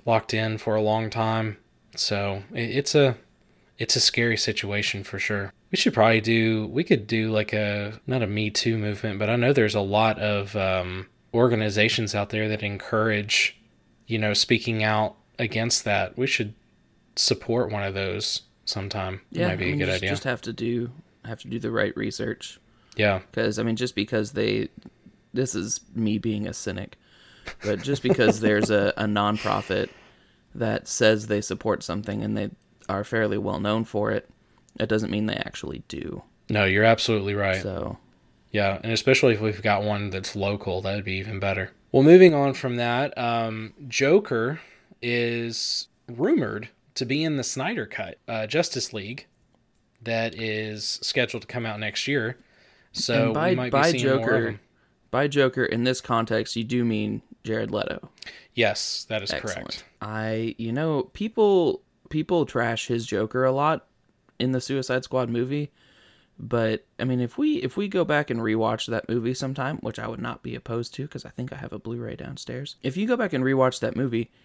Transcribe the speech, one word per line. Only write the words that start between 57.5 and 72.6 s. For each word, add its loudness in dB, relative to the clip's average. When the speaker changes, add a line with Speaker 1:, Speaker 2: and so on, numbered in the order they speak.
Speaker 2:
Leto. -4
Speaker 1:
Yes, 0
that -2
is -6
Speaker 2:
Excellent. -4
Speaker 1:
correct. -12
Speaker 2:
I, -4
you -4
know, 0
people, 2
people 2
trash -2
his -2
Joker 0
a 4
lot 0
in 0
the 0
Suicide -2
Squad -2
movie, -2
but, 0
I -4
mean, 0
if -4
we, 0
if -6
we -2
go 0
back 0
and -2
rewatch 0
that -4
movie 0
sometime, -6
which -8
I -8
would -8
not -8
be -10
opposed -6
to -8
'cause -14
I -16
think -10
I -12
have -12
a -8
Blu-ray -10
downstairs. -12